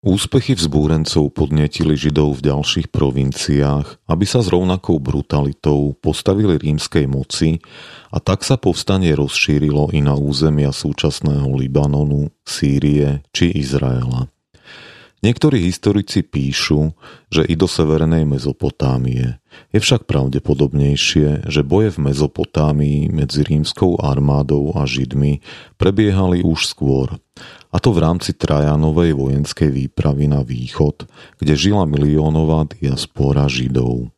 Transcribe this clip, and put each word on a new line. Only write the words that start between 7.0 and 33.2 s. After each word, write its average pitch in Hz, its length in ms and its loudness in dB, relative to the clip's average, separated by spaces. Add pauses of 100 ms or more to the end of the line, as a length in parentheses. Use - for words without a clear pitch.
moci 80 560 -2 (480)
a - 80 -4
tak - 240 -2
sa 135 160 0
povstanie 95 560 0
rozšírilo 73 800 0
i 73 80 0
na 71 160 2
územia 71 560 0
súčasného 71 800 -2
Libanonu, 71 880 0
Sýrie 71 880 0
či 87 240 0
Izraela. 64 720 -2 (960)
Niektorí 120 480 2
historici 101 560 0
píšu, 76 720 -2 (320)
že 78 160 0
i - 80 0
do 85 160 2
severnej 78 560 2
Mezopotámie. 64 1120 -2 (320)
Je - 80 0
však - 320 0
pravdepodobnejšie, 71 1400 0
že 76 160 -2
boje 90 320 2
v 71 160 -2
Mezopotámii 73 1040 0
medzi 73 320 -2
rímskou 78 560 0
armádou 71 720 0
a 71 160 -2
Židmi 67 560 -2 (320)
prebiehali 95 640 2
už 82 320 0
skôr, 67 480 -2 (480)
a - 80 -2
to 117 160 2
v 85 80 2
rámci 82 320 0
Trajanovej 76 800 2
vojenskej 69 560 0
výpravy 69 560 -2
na 73 160 2
východ, 64 640 -4 (320)
kde 76 160 0
žila 95 320 2
miliónová 76 880 2
diaspora 69 720 -2